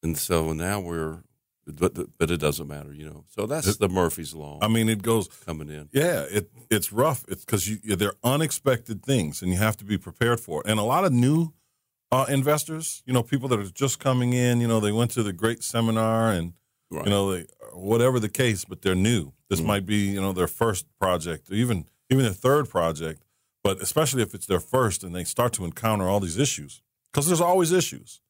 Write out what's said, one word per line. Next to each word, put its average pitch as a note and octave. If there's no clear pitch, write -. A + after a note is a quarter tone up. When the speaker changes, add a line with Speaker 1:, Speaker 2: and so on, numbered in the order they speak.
Speaker 1:
and E2
so D#2+
now F2+
we're, E2
but, D#2
but E2
it F2
doesn't D2
matter, D2
you D2
know. D2+
So G#2
that's D3
Speaker 2:
It, G2
Speaker 1:
the G2+
Murphy's E2+
Law D2+
Speaker 2:
I G#2
mean, A2+
it G#2+
goes A2
Speaker 1:
coming D#2
in. D2+
Speaker 2:
Yeah, D#3
it, G2+
it's G#2+
rough. B2+
It's F#2+
'cause G2
you, G#2+
they're G2
unexpected B2
things, G2
and F#2
you F2+
have G#2+
to G2
be G2+
prepared A2+
for D#2
it. -
And G#2+
a G#2
lot C#3
of F#3
new, D3
uh, C3
investors, D3
you B2+
know, B2
people C3+
that A#2
are G2
just C3
coming B2
in, B2
you A#2+
know, A2+
they G#2
went A2+
to A#2
the G#2
great A2
seminar A2+
and, E2+
Speaker 1:
Right. D#2
Speaker 2:
you F#2+
know, G2
they, F2
whatever A#2
the G#2+
case, A2+
but -
they're F#2
new. F#2+
This F#2
Speaker 1:
Mm-hmm. E2
Speaker 2:
might G2+
be, G#2
you G2
know, G2
their F2+
first G#2+
project, F2
or -
even, A2
even C3
their A2
third C3+
project. D#2+
But G2
especially C3
if G#2
it's G2
their F2+
first A#2+
and F2
they F2+
start A#2+
to G2
encounter G2+
all G2+
these F2
issues, F2+
'cause D3
there's E3+
always F3
issues. -